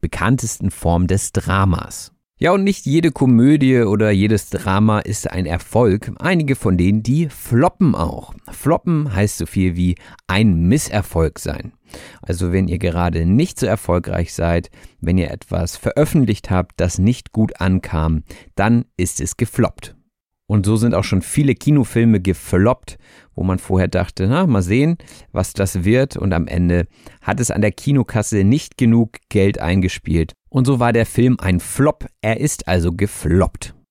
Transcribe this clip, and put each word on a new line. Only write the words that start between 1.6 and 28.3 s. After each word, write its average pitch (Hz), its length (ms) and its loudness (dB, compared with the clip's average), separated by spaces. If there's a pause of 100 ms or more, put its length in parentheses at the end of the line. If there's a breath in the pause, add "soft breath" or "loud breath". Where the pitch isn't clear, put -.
Ja, 165 100 2
und 196 120 0
nicht 196 220 -2
jede 160 240 2
Komödie 131 720 4
oder 107 320 2
jedes 104 360 2
Drama 104 520 0
ist - 300 -6
ein 90 140 -6
Erfolg. 98 760 0
Einige 156 340 0
von 92 240 0
denen, 101 240 2
die 143 260 0
floppen 139 680 0
auch. - 380 -6 (180)
Floppen 151 640 -2
heißt 101 220 0
so - 80 -6
viel 92 320 -2
wie 90 200 0 (300 loud breath)
ein 92 400 2
Misserfolg 95 720 0
sein. - 340 -10 (500 loud breath)
Also 87 280 -4
wenn 92 160 0
ihr 85 120 -4
gerade 85 480 -2
nicht 117 320 2
so 127 80 -2
erfolgreich 87 680 -2
seid, 85 380 -2 (300 soft breath)
wenn 90 180 0
ihr 85 120 -2
etwas - 460 -6
veröffentlicht - 760 0
habt, 90 300 -2
das 90 180 -2
nicht 107 340 0
gut - 280 -2
ankam, 80 600 0 (320 loud breath)
dann 117 320 2 (100)
ist - 240 -4
es - 160 -8
gefloppt. - 600 -4 (540)
Und 101 160 0
so 107 80 2
sind 113 220 2
auch 95 80 0
schon - 180 0
viele 139 320 0
Kinofilme 117 640 2
gefloppt, 95 800 0 (380 soft breath)
wo - 80 -4
man 92 160 0
vorher 92 260 0
dachte, 90 400 -4
na, 160 220 0
mal 101 140 2
sehen, 135 360 0 (320 loud breath)
was - 220 -4
das 95 320 -2
wird. 127 320 2
Und 95 160 -2
am 85 160 0
Ende 87 400 0 (340 loud breath)
hat 127 160 -2
es 113 140 -2
an - 80 -2
der 104 100 2
Kinokasse 113 720 0